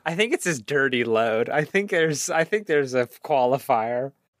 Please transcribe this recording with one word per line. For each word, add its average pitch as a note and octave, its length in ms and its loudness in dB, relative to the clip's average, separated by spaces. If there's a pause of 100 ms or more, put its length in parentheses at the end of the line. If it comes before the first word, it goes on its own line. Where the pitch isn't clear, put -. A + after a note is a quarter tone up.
I - 100 -2
think A3 180 4
it's F4 120 0
his D#3+ 160 -2
dirty C3 440 0
load. A2+ 440 2
I D3 160 0
think G3+ 260 -2
there's, D#3+ 400 0
I E3 140 2
think G#3+ 220 -4
there's C#3+ 280 0
a B2 120 2
qualifier. B2 1040 0 (280)